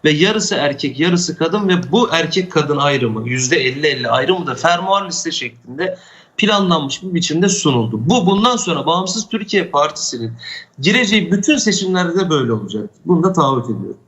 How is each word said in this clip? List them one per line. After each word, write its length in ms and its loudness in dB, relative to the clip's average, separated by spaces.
ve 60 6
yarısı 440 0
erkek, 440 -2
yarısı 380 0
kadın 300 0
ve 60 4
bu 200 4
erkek 400 0
kadın 260 0
ayrımı, 520 0
yüzde 280 0
elli 300 0
elli 220 -2
ayrımı 380 0
da 80 -4
fermuar 520 0
liste 240 -6
şeklinde 680 -8
planlanmış 680 0
bir 100 -6
biçimde 360 2
sunuldu. 500 0
Bu 160 4
bundan 300 4
sonra 300 -2
Bağımsız 440 -2
Türkiye 400 -2
Partisi'nin 600 -2
gireceği 520 2
bütün 260 2
seçimlerde 640 0
de 100 0
böyle 240 2
olacak. 360 -6
Bunu 180 4
da 100 2
taahhüt 320 2
ediyorum. 320 -6